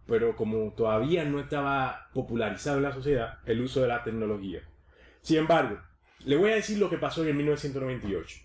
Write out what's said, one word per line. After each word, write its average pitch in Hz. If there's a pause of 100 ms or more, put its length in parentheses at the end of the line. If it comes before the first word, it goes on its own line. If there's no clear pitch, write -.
pero 113
como 110
todavía 113
no 143
estaba 139
popularizado 117
en 139
la 139
sociedad, 131
el 117
uso 131
de 127
la 120
tecnología. 104 (640)
Sin 156
embargo, 156 (440)
le 135
voy 202
a 226
decir 208
lo 202
que -
pasó 156
en 156
el 147
mil 143
novecientos 143
noventa 127
y 98
ocho. -